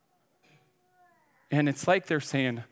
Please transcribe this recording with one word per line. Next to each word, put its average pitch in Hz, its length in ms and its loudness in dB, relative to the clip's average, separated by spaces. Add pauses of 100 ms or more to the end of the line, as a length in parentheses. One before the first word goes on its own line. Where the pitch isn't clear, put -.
(1500)
And 147 180 2
it's - 180 -4
like 185 200 2
they're 156 140 -2
saying, 127 520 -2